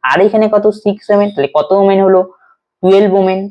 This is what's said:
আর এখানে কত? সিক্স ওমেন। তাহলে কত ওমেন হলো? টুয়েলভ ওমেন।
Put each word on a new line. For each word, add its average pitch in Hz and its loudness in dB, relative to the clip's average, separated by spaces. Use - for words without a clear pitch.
আর 143 0
এখানে 214 0
কত? 208 0
সিক্স 208 -4
ওমেন। 202 0
তাহলে 139 -4
কত 147 -2
ওমেন 196 2
হলো? 185 2
টুয়েলভ 196 2
ওমেন। 190 -2